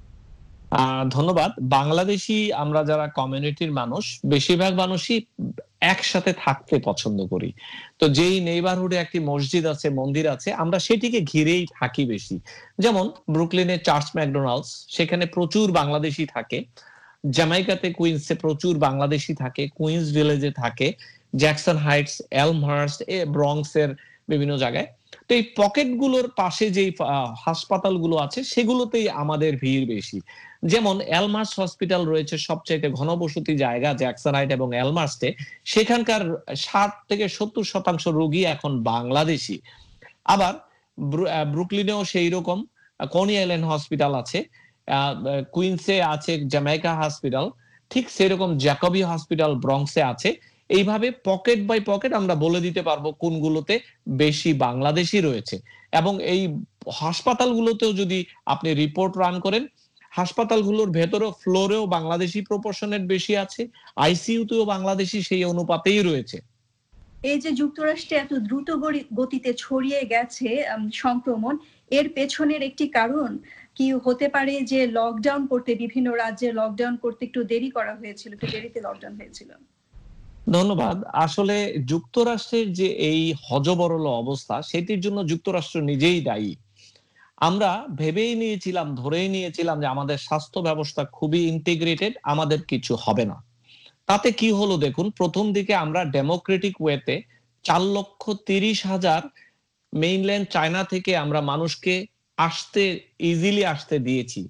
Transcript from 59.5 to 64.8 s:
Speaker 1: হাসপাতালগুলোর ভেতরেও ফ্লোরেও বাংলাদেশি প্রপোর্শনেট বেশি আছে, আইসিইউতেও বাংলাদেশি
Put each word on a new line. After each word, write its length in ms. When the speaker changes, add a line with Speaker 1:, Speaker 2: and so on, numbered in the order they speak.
Speaker 1:
হাসপাতালগুলোর 800
ভেতরেও 400
ফ্লোরেও 540
বাংলাদেশি 560
প্রপোর্শনেট 600
বেশি 360
আছে, 300
আইসিইউতেও 720
বাংলাদেশি 560